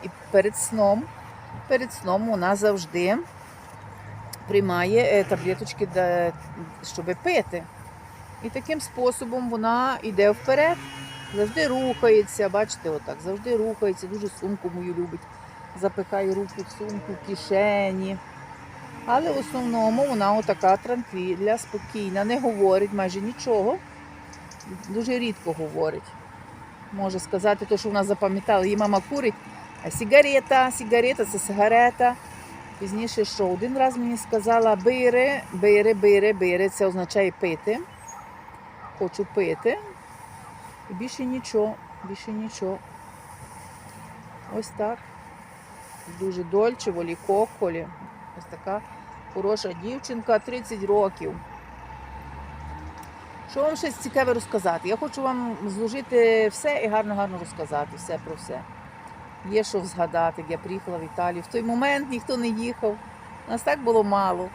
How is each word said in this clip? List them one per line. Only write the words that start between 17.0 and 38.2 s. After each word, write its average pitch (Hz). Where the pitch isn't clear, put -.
в 180
кишені. 196
Але 285
в 277
основному 240
вона 208
отака 202
транквіля, 202
спокійна, 202
не 240
говорить 202
майже 190
нічого, 226
дуже 233
рідко 214
говорить. 156
Може 190
сказати 202
те, 214
що 214
вона 202
запам'ятала, 196
її 208
мама 208
курить, 262
а 165
сігарета, 269
сігарета — 233
це 202
сигарета. 233
Пізніше 208
що, 202
один 226
раз 262
мені 240
сказала: 226
"Бери, 254
бери, 208
бери, 202
бери", 185
це 190
означає 185
пити. 190